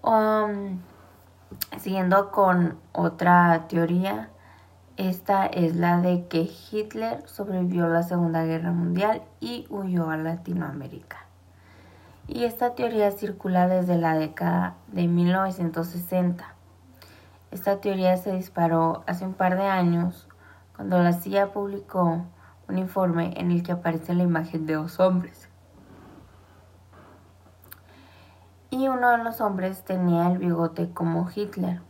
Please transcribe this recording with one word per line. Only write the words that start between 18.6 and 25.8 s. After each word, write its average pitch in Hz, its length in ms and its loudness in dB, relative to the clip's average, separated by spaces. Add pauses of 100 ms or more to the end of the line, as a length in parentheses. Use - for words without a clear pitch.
hace 180 200 -4
un 185 80 -6
par 185 220 0
de 196 100 0
años 180 640 0 (460)
cuando 190 240 0
la 175 140 6
cia 196 400 0
publicó 190 720 -2 (420)
un 185 120 -2
informe 175 580 0
en 175 140 -2
el 175 120 2
que 180 100 -6
aparece 170 420 -4
la 175 80 2
imagen 165 420 0
de 156 100 -2
dos 156 240 -6
hombres. 185 520 0 (3250)